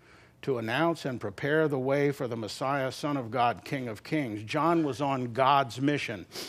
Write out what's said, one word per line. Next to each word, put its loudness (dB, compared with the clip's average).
to 0
announce 0
and -4
prepare 0
the 0
way 2
for -4
the -4
Messiah, -2
Son -4
of -6
God, 2
King -6
of -10
Kings. -4
John 2
was -2
on -2
God's 4
mission, 0